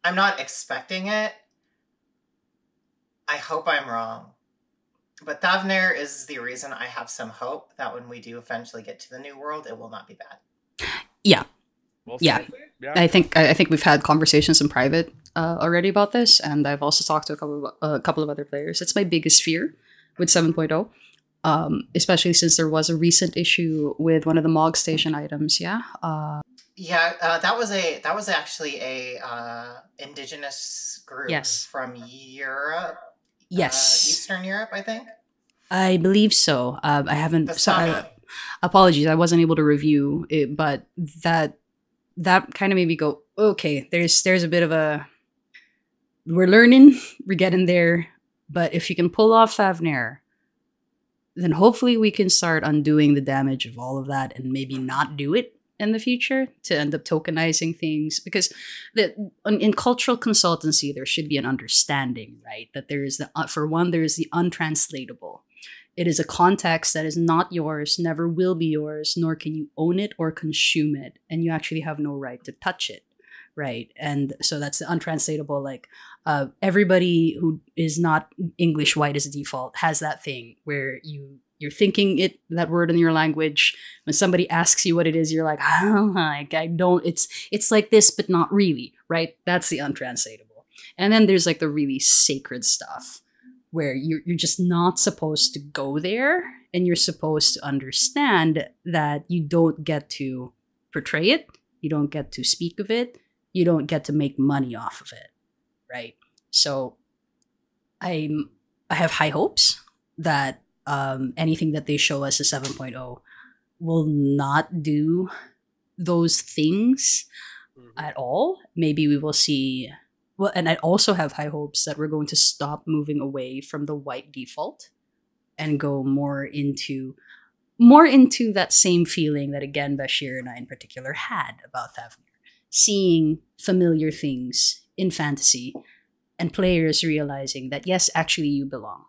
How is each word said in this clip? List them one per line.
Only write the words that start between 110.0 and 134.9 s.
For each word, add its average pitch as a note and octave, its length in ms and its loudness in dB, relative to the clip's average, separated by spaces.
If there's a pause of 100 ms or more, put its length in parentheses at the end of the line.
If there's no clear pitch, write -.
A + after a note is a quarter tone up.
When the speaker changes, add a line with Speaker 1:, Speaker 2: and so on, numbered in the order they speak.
Speaker 2:
that, D3 440 -2 (240)
um, C3+ 500 -4
anything D#3+ 360 0
that D3 140 -6
they D3 100 -2
show C#3 280 -2
us C3+ 160 -2
as C#3 100 2
seven C3+ 220 -6
point C3 240 -12
oh B2+ 260 -16 (560)
will E3 280 0
not C#3+ 760 0
do D#3+ 480 0 (640)
those E3+ 440 0
things G3+ 840 0 (520)
Speaker 3:
Mm-hmm. A#2+ 260 -18
Speaker 2:
at D3+ 120 -10
all. F3+ 420 -2 (160)
Maybe D#3 320 0
we D3 100 2
will D3+ 160 -4
see, C3+ 560 -2 (480)
well, F#3+ 200 -2
and E3+ 120 0
I E3 80 2
also F#3+ 380 2
have E3 180 -2
high D3+ 140 -8
hopes D3 380 -6
that D3+ 120 -8
we're D#3 120 -4
going D3+ 180 -4
to D#3 100 -4
stop - 500 0
moving D3 340 -2
away C3+ 400 -8
from D3 260 -8
the D3+ 80 -6
white C#3 380 -12
default D3+ 580 -12 (680)
and D3+ 220 -2
go C#3 240 -2
more C#3 420 -2
into, C3+ 720 -6 (640)
more C4+ 260 12
into B3+ 500 6
that F#3 180 0
same F3 340 4
feeling D3 460 -2
that, C#3 100 -8
again, C#3+ 340 -4
Bashir C3+ 420 -6
and B2 100 -12
I A#2+ 80 -14
in A#2+ 100 -16
particular C3 460 -14
had D#3+ 400 -8 (120)
about - 300 -12
Thavnair, - 340 -20 (400)
seeing E3 720 4 (200)
familiar E3 500 2
things B2+ 720 -4 (140)